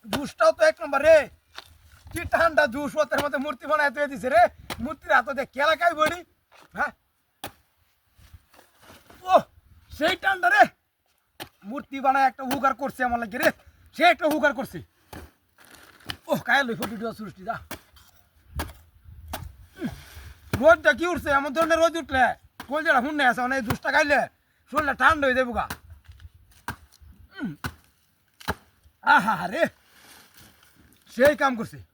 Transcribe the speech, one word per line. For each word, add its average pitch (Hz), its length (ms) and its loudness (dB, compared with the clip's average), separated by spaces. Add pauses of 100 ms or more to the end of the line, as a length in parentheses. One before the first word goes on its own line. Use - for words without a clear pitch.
(120)
জুসটাও 294 400 0
তো 320 120 -2
এক 311 180 2
নম্বর 285 200 -2
রে। 320 140 8 (960)
কি 339 80 -10 (120)
ঠান্ডা 311 340 2
জুস, 269 300 -6
ওদের 285 260 -2
মধ্যে 285 160 -4
মূর্তি 294 280 -8
বানায় 294 240 0
তুই 294 220 -4
দিছে 247 220 -8
রে। 339 80 8 (420)
মূর্তির 311 320 -6
হাতে 247 180 0
দেখ, 247 200 -6
কেলা 294 260 2
খাই 339 200 2
বড়ি। 339 180 0 (600)
হ্যাঁ? 269 140 -4 (2250)
ও, 370 120 2 (640)
সেই 349 180 0
ঠান্ডা 370 380 0
রে। 415 80 6 (1040)
মূর্তি 269 360 -12
বানায় 269 300 2
একটা 269 120 -16
উপকার 262 320 0
করছে 269 300 -8
আমার 240 160 -2
লাগে 233 180 -10
রে। 320 100 2 (480)
সে - 80 0
একটা 349 220 4
উপকার 294 320 2
করছে। 208 200 -10 (1500)
ও, 330 100 -4
খাই 262 280 0
লই, 233 100 -4
ফটো 226 260 -10
টুয়া 226 180 -8
সৃষ্টি 196 300 -16
যা। - 80 -8 (3000)
রোদটা 311 380 6
কি 320 80 -4
উঠছে? 330 240 -4
এমন 277 260 0
ধরনের 330 220 2
রোদ 330 240 2
উঠলে 262 220 0 (440)
কলজাটা 302 320 0
হুন্নে 294 300 -2
আছে, 226 120 -4
মানে 247 140 -2
এই 262 100 -4
জুসটা 240 280 -4
খাইলে 285 260 4 (500)
শরীরটা 285 300 -2
ঠান্ডা 285 260 4
হয়ে 254 120 2
যাবে 247 200 -2
গা। 151 80 -4 (1700)
উম। 302 160 -6 (1500)
আহা 196 440 2
রে, 240 160 -4 (1500)
সেই 285 220 4
কাম 277 220 -2
করছে। 170 200 -12 (160)